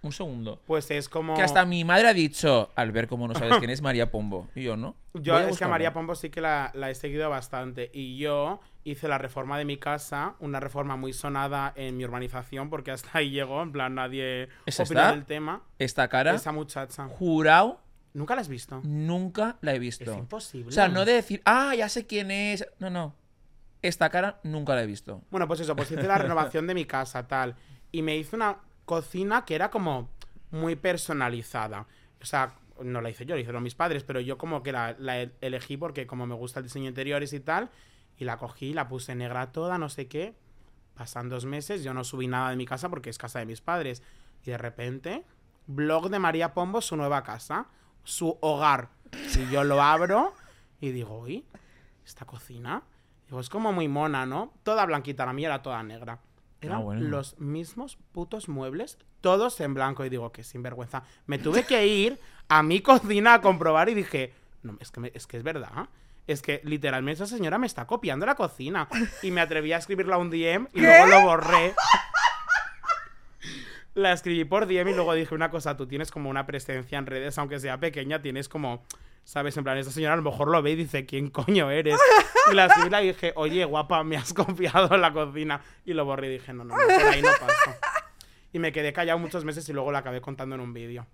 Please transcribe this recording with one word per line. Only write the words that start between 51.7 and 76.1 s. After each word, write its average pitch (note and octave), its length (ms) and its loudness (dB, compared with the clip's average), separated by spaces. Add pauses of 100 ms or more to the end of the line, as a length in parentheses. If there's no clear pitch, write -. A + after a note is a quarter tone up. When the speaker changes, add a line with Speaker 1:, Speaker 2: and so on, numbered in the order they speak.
Speaker 2:
esta - 200 -20
cocina". B2 560 -12 (460)
Digo, B2+ 120 -12
"Es B2 100 -12
como G#3+ 220 -2
muy E3+ 160 0
mona, C#3+ 380 0
¿no?". D#3+ 260 -6 (120)
Toda G#3+ 220 2
blanquita, C#3 420 -4
la B2+ 60 -4
mía D3 160 -4
era C#3 120 -4
toda A#2+ 220 -8
negra. A2+ 380 -14
Speaker 1:
Ah, - 440 -20
Speaker 2:
Eran A2 180 -6
Speaker 1:
bueno. G#2 240 -4
Speaker 2:
los C#3 320 -6
mismos E3 580 -10 (140)
putos F#3 380 -10
muebles, C#3 480 -8 (240)
todos G3 400 2
en C#3 120 -4
blanco. C3+ 300 -2
Y C3 60 -6
digo, A#2 240 -6
"Qué - 100 -20
sinvergüenza". B2 600 -10 (220)
Me C#3+ 140 -4
tuve D#3+ 240 2
que A3 240 4
ir G#3+ 320 2 (300)
a D#3 140 8
mi F3 180 4
cocina A3+ 540 8
a G3+ 60 6
comprobar E3 460 6
y A#3 60 2
dije, C#3 400 -2 (300)
"No, A2 180 -14
es - 100 -18
que - 80 -14
me, A#2+ 160 -10
es A2+ 120 -14
que A#2+ 100 -12
es A#2 60 -10
verdad". D#3 440 -8 (400)
Es C#3+ 160 -2
que C#3+ 200 -2
literalmente D3 600 -2
esa G#3 120 -8
señora F#3 220 -2
me B3+ 80 0
está B2 220 -8
copiando D#3+ 380 -2
la C#4 100 2
cocina. E3 520 -4 (360)
Y F#3 80 -2
me F3 100 2
atreví D#3 320 0
a E3+ 40 0
escribirle F#3 360 -2
a F3 40 4
un F3 120 0
D E3 240 0
M A#3 200 -2
y F3+ 60 -2
Speaker 3:
¿Qué? D#4+ 60 6
Speaker 2:
luego E4 220 12
lo - 140 12
borré. - 520 6 (2250)
La G3 180 6
escribí E3+ 320 0
por F#3+ 220 2
D F3+ 120 2
M F#3 120 2
y - 40 0
luego E3+ 180 2
dije, D#3+ 200 0
Una D#3+ 160 0
cosa, D#3 260 -4
tú C3+ 120 -8
tienes C#3 240 -6